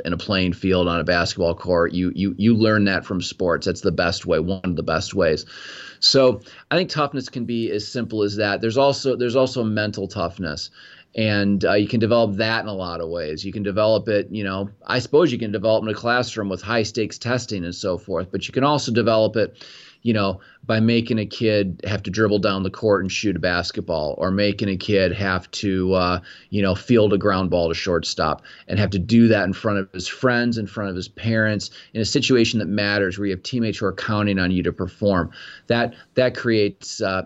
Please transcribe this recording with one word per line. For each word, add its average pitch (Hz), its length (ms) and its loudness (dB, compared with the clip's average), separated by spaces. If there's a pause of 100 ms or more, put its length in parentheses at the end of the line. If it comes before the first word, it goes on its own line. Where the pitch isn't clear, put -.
in 87 80 -2
a 85 40 -4
playing 92 360 0
field, 90 340 2
on 85 120 0
a 80 40 -2
basketball 85 520 0
court. 87 360 0
You, 90 220 0
you, 95 240 -2
you 113 160 4
learn 107 300 4
that 95 200 0
from 95 160 -4
sports. 85 460 -2
That's 87 160 -2
the 98 100 2
best 87 360 -2
way, 82 100 2
one 90 260 -2
of 90 120 -2
the 78 80 -6
best 80 320 -2
ways. 80 320 2 (540)
So 127 380 6 (300)
I 156 80 0
think 185 140 -2
toughness 143 380 -4
can 120 160 -6
be 113 260 -2
as 104 160 -4
simple 110 340 -4
as 101 140 0
that. 101 260 0
There's 113 160 0
also, 139 380 2
there's 120 200 -2
also 131 280 0
mental 107 440 -2
toughness. 85 640 -6 (460)
And, 101 500 2
uh, 95 80 4
you 104 140 4
can 117 120 0
develop 110 360 2
that 110 260 0
in 95 60 -8
a 104 80 -8
lot 87 260 -6
of 82 80 -6
ways. 80 340 -6
You 98 80 -8
can 104 120 -6
develop 104 440 2
it, 104 220 0
you 104 140 -6
know, 98 260 -6 (160)
I 123 140 0
suppose 143 320 4
you 120 80 -4
can 110 120 -4
develop 110 300 2
in 107 80 -6
a 104 60 -4
classroom 117 520 -2
with 95 140 -4
high 113 220 0
stakes 110 340 -4
testing 113 460 -4
and 85 100 -6
so 90 240 -4
forth, 90 340 -6
but 95 160 -6
you - 60 -12
can 131 100 2
also 143 280 0
develop 110 440 2
it, - 300 -2 (380)
you 117 80 0
know, 98 300 0 (240)
by 110 160 2
making 117 360 2
a 107 80 -2
kid 104 600 0
have 101 180 -4
to 98 80 -8
dribble 104 280 2
down 98 240 0
the 95 60 -2
court 101 320 2
and 95 100 -4
shoot 95 260 -2
a - 20 -4
basketball, 87 800 -2
or 92 140 0
making 101 360 0
a 98 80 0
kid 92 380 2
have 92 380 -2
to, 95 420 0
uh, 90 260 2 (300)
you 101 120 -2
know, 95 140 2
field 107 380 4
a 101 40 2
ground 95 320 2
ball 85 200 2
to 82 40 -2
shortstop 82 680 -2 (260)
and 98 120 0
have 98 100 2
to 98 100 -2
do 113 300 6
that 101 160 4
in 95 80 -2
front 101 260 -2
of 95 140 -6
his 92 120 -8
friends, 120 520 0
in 104 100 -6
front 101 220 -6
of 90 80 -6
his 92 100 -8
parents, 110 640 -2 (220)
in 113 80 -4
a 104 40 0
situation 120 540 2
that 82 80 -4
matters 101 500 0
where 101 100 -4
you 95 60 -2
have 95 100 -8
teammates 113 340 -2
who 110 80 -4
are 92 80 -2
counting 104 460 0
on 90 120 0
you 92 100 2
to 87 120 0
perform. 92 580 0 (360)
That, 117 280 0 (200)
that 123 200 2
creates, 107 640 0
uh, 95 260 -2